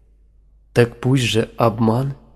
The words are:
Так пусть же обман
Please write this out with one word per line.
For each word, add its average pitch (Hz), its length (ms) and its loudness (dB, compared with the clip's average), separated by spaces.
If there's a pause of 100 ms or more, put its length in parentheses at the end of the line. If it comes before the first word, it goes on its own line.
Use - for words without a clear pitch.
(720)
Так 120 260 0
пусть 127 240 0
же 110 320 -2
обман 117 600 0 (200)